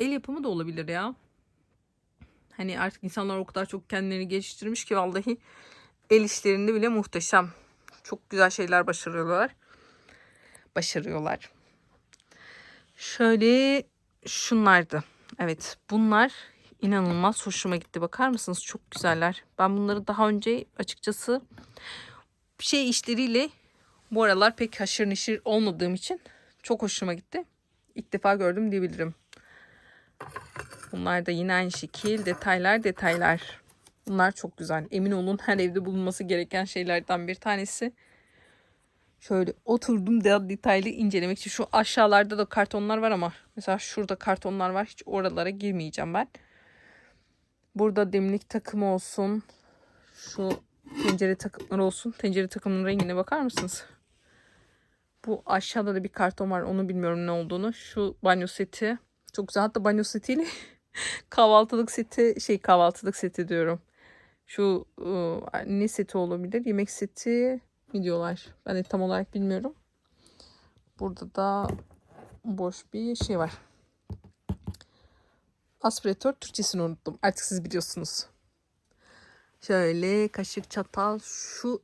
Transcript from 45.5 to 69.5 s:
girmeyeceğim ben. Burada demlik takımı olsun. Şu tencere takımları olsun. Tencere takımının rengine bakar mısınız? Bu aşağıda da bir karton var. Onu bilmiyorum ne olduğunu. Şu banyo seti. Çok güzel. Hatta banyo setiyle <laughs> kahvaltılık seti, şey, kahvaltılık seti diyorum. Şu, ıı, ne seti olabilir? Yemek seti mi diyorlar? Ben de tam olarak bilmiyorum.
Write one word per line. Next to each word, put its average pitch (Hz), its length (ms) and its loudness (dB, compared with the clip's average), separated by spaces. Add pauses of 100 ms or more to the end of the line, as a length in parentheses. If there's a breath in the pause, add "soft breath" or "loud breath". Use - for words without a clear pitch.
girmeyeceğim 185 640 -4
ben. 233 140 0 (1500 soft breath)
Burada 202 380 2
demlik 196 360 0
takımı 202 460 -2
olsun. 202 480 -2 (720 soft breath)
Şu - 380 -6 (540)
tencere 190 280 2
takımları 190 500 -4
olsun. 226 340 -4
Tencere 190 300 -2
takımının 190 380 -4
rengine 190 300 0
bakar 185 240 0
mısınız? 233 440 -4 (1400 soft breath)
Bu 220 200 -2
aşağıda 202 480 0
da 185 100 -2
bir 202 40 -4
karton 190 420 0
var. 180 120 0
Onu 190 260 0
bilmiyorum 175 380 0
ne 175 40 -2
olduğunu. 175 420 -2
Şu - 520 -4
banyo 185 220 4
seti. 208 520 -4 (340)
Çok 196 160 -6
güzel. 202 140 0
Hatta 214 220 0
banyo 214 200 4
setiyle 262 420 -4 (420 loud breath)
<laughs> - 420 -10
kahvaltılık 220 600 6
seti, 233 500 2
şey, 202 180 0
kahvaltılık 180 580 4
seti 175 320 -4
diyorum. 170 320 0 (640 soft breath)
Şu, 196 400 -2 (140)
ıı, 175 400 -2 (260)
ne 202 220 0
seti 202 300 -4
olabilir? 180 460 -2
Yemek 208 260 0
seti 240 680 -2 (320)
mi 196 100 -2
diyorlar? 170 440 -4 (200)
Ben 196 100 -4
de 185 60 -2
tam 190 200 -2
olarak 185 320 -2
bilmiyorum. 196 400 -2 (1200 soft breath)